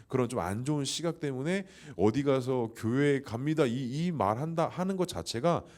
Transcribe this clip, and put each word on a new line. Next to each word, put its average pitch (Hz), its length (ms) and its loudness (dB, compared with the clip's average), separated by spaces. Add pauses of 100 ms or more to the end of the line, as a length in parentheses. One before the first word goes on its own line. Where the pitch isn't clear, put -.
그런 127 200 2
좀 123 120 -4
안 101 260 -2
좋은 143 200 0
시각 160 340 -4
때문에 151 460 -2 (320)
어디 110 260 4
가서 127 520 2
"교회 139 460 2
갑니다." 147 440 0
이, 131 400 -2
이 180 60 0
말한다 143 560 0
하는 190 300 -4
것 175 100 0
자체가 120 560 0 (140)